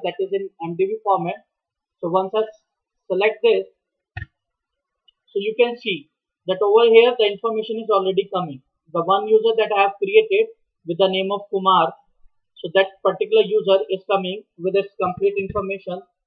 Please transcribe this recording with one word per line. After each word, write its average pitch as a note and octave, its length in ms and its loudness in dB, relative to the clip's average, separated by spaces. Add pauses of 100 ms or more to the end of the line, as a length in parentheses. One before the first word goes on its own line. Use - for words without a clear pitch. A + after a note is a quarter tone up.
that F3 180 -6
is F#3+ 120 -6
in G3 180 -6 (120)
M E3+ 140 -8
D F#3 100 0
B A3 160 -4
format. F#3 440 -2 (540)
So E3+ 100 -6
once F#3+ 240 -2
I A3 80 0 (640)
select G#3 360 0
this, G3 220 2 (540)
so - 1200 -20
you G#3+ 180 -4
can A#3+ 220 0
see F3+ 300 -8 (360)
that F#3 140 -2
over G#3+ 300 4
here A#3 280 6
the G#3+ 80 2
information A3 560 -6
is G3 80 -12
already F#3+ 440 0
coming. D#3+ 260 -6 (320)
The E3+ 100 -2
one G3 240 0
user A3 300 2
that G#3+ 180 0
I G3 80 4
have G3 200 -2
created A3 500 2 (340)
with E3+ 120 -6
the F#3+ 100 4
name F#3+ 240 -2
of G3+ 160 -8
Kumar, F#3 460 2 (640)
so E3+ 160 -10
that F#3+ 140 4 (140)
particular G#3 400 0
user G3 460 0
is F#3+ 220 -6
coming G3 340 -4 (140)
with F3+ 180 -2
its G3 240 -4
complete G3 380 -2
information. G3 640 -8 (240)